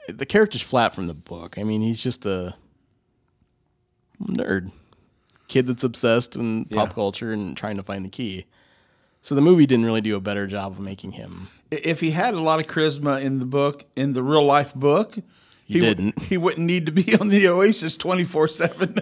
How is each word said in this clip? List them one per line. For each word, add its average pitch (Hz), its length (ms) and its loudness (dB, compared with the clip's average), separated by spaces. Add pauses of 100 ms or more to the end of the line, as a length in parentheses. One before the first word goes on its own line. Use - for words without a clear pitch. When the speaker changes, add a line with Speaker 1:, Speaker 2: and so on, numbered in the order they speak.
Speaker 1:
the - 200 -10
character's 208 340 4
flat 120 340 2
from 95 120 -6
the 82 80 -6
book. 85 440 -16
I 101 40 -6
mean, 107 180 -2
he's 113 220 -2
just 123 240 -6
a 92 300 -4 (1700)
nerd. 95 480 -4 (800)
Kid 127 200 2
that's 127 160 -2
obsessed 117 520 0
in 113 300 -4
pop 107 220 -2
Speaker 2:
Yeah. 92 60 -12
Speaker 1:
culture 110 380 -4
and 101 240 -6
trying 104 220 -8
to 98 40 -10
find 98 220 -8
the 95 60 -10
key. 95 340 -10 (800)
So - 120 -4
the 139 60 4
movie 170 260 6
didn't 120 200 2
really 113 160 0
do 107 140 -2
a 98 40 -4
better 101 260 -4
job 98 260 -8
of 95 80 -14
making 98 320 -12
him. 95 360 -16 (220)
Speaker 2:
I-, 151 140 -6
if 160 160 -2
he 165 100 0
had 196 240 0
a 170 60 -4
lot 160 200 2
of 156 60 -4
charisma 143 560 -2
in 135 160 -2
the 127 80 -4
book, 143 400 0 (100)
in 139 160 0
the 127 100 -2
real 147 220 4
life 143 300 4
book, 143 400 2 (500)
Speaker 1:
He 208 100 -6
Speaker 2:
he 214 60 4
wou-, - 140 4
Speaker 1:
didn't. 95 280 -2
Speaker 2:
he - 140 -2
wouldn't 170 300 0
need 170 200 0
to 156 60 -6
be 190 240 2
<laughs> - 40 6
on 208 80 0
the 202 200 6
Oasis 180 480 2
twenty-four 175 520 0
seven. 165 540 -2